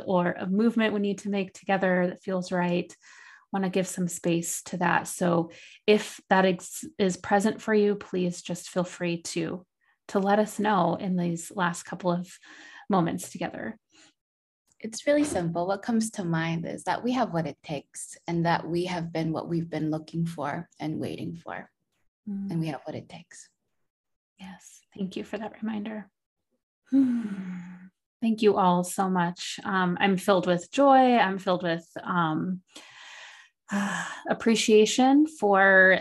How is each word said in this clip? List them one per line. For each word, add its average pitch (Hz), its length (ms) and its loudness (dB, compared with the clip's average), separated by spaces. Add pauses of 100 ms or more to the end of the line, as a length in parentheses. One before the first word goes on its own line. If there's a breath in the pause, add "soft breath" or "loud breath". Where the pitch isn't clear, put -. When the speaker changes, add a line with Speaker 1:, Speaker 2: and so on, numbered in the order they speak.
Speaker 1:
or 175 260 2
a - 140 -8
movement 220 480 2
we 208 60 -2
need 202 180 -2
to 202 120 -8
make 196 220 -2
together 185 560 2
that - 140 -10
feels 185 300 -4
right, 175 420 -2 (580 loud breath)
wanna 196 160 -2
give 185 180 0
some 180 220 -4
space - 540 -2
to - 160 -8
that. 170 300 2
So 170 420 0 (360 loud breath)
if 214 340 2 (100)
that 190 140 6
ex-, - 400 -2 (140)
is 185 180 0
present 208 440 0
for 214 140 0
you, 208 220 4
please 180 460 -4
just - 280 -10
feel 180 140 -2
free 170 380 -6
to, - 440 -6 (420)
to 208 100 -2
let 202 200 4
us 214 200 -2
know 190 360 2
in 185 220 -4
these 175 380 -4
last 175 280 -4
couple 180 280 -4
of 180 200 -4 (580 loud breath)
moments 180 420 0
together. 220 460 -10 (1040 soft breath)
Speaker 2:
It's - 280 -12
really 294 180 2
simple. 175 420 -2
What 196 160 -4
comes 220 300 -2
to 196 120 -6
mind 165 420 -2
is - 180 -10
that - 200 -4
we 247 80 -2
have 220 220 -2
what 156 120 -2
it 143 160 -10
takes - 540 -12 (100)
and 170 200 -2
that 170 200 0
we 175 200 -2
have 170 260 -6
been 165 180 -2
what 156 180 -6
we've 165 200 -4
been 156 220 -4
looking 156 340 -4
for 156 440 -6 (100)
and 147 200 -6
waiting 127 380 -8
for. 90 320 -14 (580)
Speaker 1:
Mm. 196 240 -8
Speaker 2:
And 165 100 -4
we 160 80 -4
have 139 160 -8
what 151 120 -12
it 107 120 -14
takes. - 420 -20 (880)
Speaker 1:
Yes. 190 420 -20 (160)
Thank 190 200 -8
you 208 80 -8
for - 120 -8
that 214 240 -10
reminder. 214 480 -8 (840)
<sighs> 190 1300 -2
Thank 226 200 2
you 202 140 6
all 180 280 4
so 190 260 -2
much. 180 540 -2
Um, 185 360 0
I'm 196 160 4
filled 185 300 2
with 175 240 0
joy. 262 460 6
I'm 190 220 2
filled 180 240 -2
with, 170 240 -2 (160)
um, 175 600 -2 (1080 loud breath)
<sighs> 196 580 -6
appreciation 226 1000 4
for 190 760 6